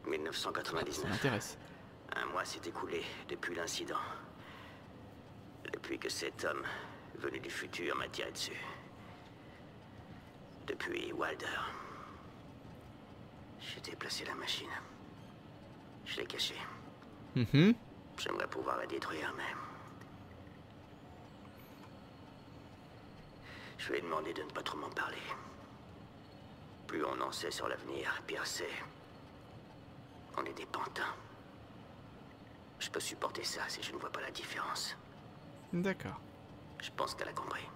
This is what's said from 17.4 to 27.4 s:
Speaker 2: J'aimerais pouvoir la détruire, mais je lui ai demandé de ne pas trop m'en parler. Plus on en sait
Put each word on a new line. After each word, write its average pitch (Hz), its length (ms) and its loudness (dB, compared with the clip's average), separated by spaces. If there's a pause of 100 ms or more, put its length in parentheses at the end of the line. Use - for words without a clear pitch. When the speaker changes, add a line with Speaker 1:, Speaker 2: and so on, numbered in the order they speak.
Speaker 2:
J'aimerais - 300 2
pouvoir 64 300 4
la 60 80 2
détruire, - 500 2
mais - 80 0 (4000)
je - 120 2
lui 69 60 6
ai 71 40 4
demandé 80 320 2
de 78 100 0
ne - 60 -4
pas - 120 0
trop - 160 2
m'en 73 120 0
parler. - 280 0 (1700)
Plus 80 180 4
on 65 180 4
en 67 100 4
sait - 200 2